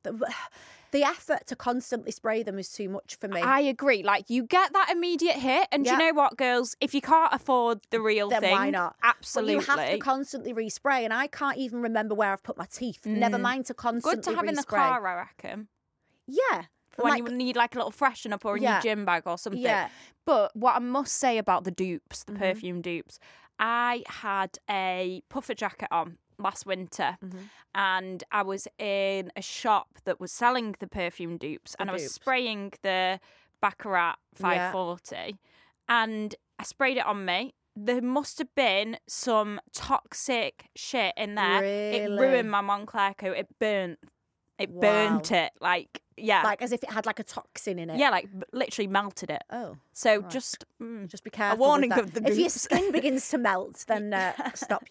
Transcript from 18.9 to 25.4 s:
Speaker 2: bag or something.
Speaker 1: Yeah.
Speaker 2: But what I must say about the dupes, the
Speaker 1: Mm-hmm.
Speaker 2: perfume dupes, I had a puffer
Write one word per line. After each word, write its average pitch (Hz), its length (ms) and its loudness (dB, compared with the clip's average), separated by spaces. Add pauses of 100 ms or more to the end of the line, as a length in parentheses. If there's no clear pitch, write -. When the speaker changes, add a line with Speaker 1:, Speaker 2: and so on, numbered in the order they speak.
Speaker 2:
bag 175 200 2
or 175 140 -4
something. 214 200 -6
Speaker 1:
Yeah. 214 300 2 (360)
Speaker 2:
But 226 300 4
what 240 200 4
I 247 40 2
must 247 360 -2
say 240 240 2
about 185 240 2
the 185 80 -4
dupes, 180 520 -6
the 208 100 -14
Speaker 1:
Mm-hmm. 196 80 -6
Speaker 2:
perfume 185 420 -2
dupes, 170 340 -8 (420)
I 240 480 0
had 196 520 -4 (100)
a 185 580 -2
puffer 254 280 -8